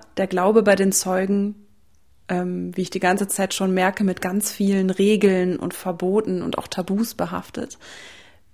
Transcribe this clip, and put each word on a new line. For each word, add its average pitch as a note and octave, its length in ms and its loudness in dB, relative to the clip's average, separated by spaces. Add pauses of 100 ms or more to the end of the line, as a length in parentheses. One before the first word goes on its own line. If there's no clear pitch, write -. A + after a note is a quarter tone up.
(160)
der F#3+ 120 0
Glaube G3 360 2
bei G3+ 120 6
den G3 160 2
Zeugen, G3 760 -2 (640)
ähm, F3+ 460 -4
wie F#3+ 60 -2
ich F3 80 -4
die F#3 100 -6
ganze G3 280 2
Zeit G3 260 -2
schon F#3+ 200 0
merke, F#3 300 2
mit F#3 180 0
ganz F#3+ 300 -2
vielen G3 380 2
Regeln F#3+ 680 4
und - 160 -6
Verboten F#3 680 -2
und E3 160 -4
auch - 100 -6
Tabus G3 460 -2
behaftet. F3+ 640 -6 (760)